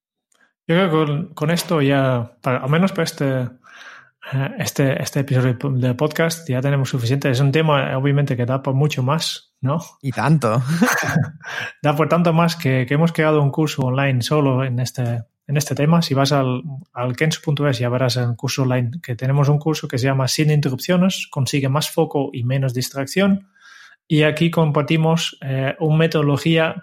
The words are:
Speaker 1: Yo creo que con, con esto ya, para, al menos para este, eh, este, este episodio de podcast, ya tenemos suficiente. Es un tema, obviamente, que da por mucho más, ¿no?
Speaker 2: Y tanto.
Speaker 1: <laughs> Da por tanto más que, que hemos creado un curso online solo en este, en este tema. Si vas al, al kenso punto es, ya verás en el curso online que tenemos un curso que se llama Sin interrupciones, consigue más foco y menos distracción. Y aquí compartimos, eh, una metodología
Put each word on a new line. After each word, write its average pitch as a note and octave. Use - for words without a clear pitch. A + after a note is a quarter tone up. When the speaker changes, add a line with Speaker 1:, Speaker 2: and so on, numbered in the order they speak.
Speaker 1:
Yo E3
creo F#3+
que E3+
con, D#3
con D3+
esto E3+
ya, C3+
para, C3
al C3+
menos F3
para E3
este, C3+
eh, C3+
este, C3+
este C#3
episodio B2+
de B2+
podcast, E3
ya B2+
tenemos C#3
suficiente. C3+
Es A#2+
un C#3+
tema, D3
obviamente, C#3
que A#2+
da C3
por C3+
mucho C#3+
más, -
¿no? C#3
Speaker 2:
Y C3+
tanto. B2
Speaker 1:
<laughs> -
Da D3
por D3
tanto E3
más E3
que, C3
que D3
hemos E3
creado D#3
un C#3
curso D3
online C3
solo C3+
en B2
este, A#2+
en C#3+
este D3
tema. D#3
Si D3+
vas C#3
al, B2+
al B2
kenso D#3+
punto C#3+
es, B2
ya A#2+
verás B2+
en A#2+
el A#2+
curso -
online B2+
que B2
tenemos C3+
un D3
curso D3+
que C3+
se A#2
llama C3+
Sin D3+
interrupciones, D3+
consigue C3+
más C3+
foco D#3
y B2+
menos C3
distracción. C#3
Y D3+
aquí D3+
compartimos, D#3+
eh, C3+
una D#3
metodología D#3+